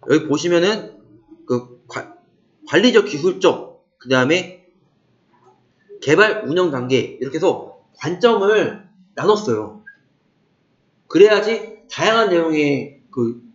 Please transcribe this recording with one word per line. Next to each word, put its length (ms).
여기 180
보시면은 720
그 400
관-, 280
관리적, 380
기술적, 800
그 120
다음에 580
개발 440
운영 240
단계, 300
이렇게 380
해서 420
관점을 920
나눴어요. 680
그래야지 720
다양한 400
내용의 800
그 320